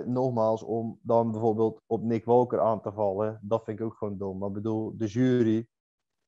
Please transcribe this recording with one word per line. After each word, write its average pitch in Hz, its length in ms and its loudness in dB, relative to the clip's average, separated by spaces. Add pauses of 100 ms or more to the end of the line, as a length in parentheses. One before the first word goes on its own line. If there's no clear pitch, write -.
nogmaals, 117 580 0
om 113 380 -6
dan 117 300 2
bijvoorbeeld 110 540 0
op 110 180 -2
Nick 113 220 -2
Walker 120 340 4
aan 104 220 2
te 107 100 -6
vallen, 107 500 -2
dat 107 220 -2
vind 107 160 -8
ik 113 60 -4
ook 113 120 -8
gewoon 101 200 -6
dom. 95 200 -8
Maar 98 100 -6
ik 101 80 -8
bedoel, 110 420 -4
de 110 100 -2
jury, 117 600 2 (600)